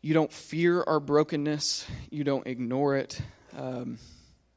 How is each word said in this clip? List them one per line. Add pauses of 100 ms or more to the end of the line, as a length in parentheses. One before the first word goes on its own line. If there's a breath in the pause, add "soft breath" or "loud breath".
You
don't
fear
our
brokenness. (240 loud breath)
You
don't
ignore
it. (380 loud breath)
Um, (600 loud breath)